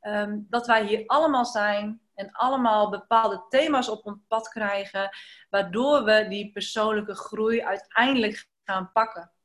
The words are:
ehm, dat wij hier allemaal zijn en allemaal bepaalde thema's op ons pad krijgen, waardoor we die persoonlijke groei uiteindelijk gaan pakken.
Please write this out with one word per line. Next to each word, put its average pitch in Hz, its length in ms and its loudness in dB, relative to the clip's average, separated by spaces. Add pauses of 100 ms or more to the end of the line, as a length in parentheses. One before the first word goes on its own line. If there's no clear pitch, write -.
ehm, 208 380 -4 (100)
dat 240 180 -2
wij 226 200 4
hier 214 200 0
allemaal 285 380 4
zijn 208 560 -2 (140)
en 196 180 -12
allemaal 226 580 2
bepaalde 202 580 0
thema's 277 400 2
op 214 180 -8
ons 208 120 -12 (100)
pad 220 200 -2
krijgen, 196 640 -4 (400)
waardoor 220 540 2
we 214 240 4
die 202 240 -8
persoonlijke 208 640 -2
groei 220 480 -2
uiteindelijk 220 880 -2 (160)
gaan 190 280 -4
pakken. 220 400 -2 (120)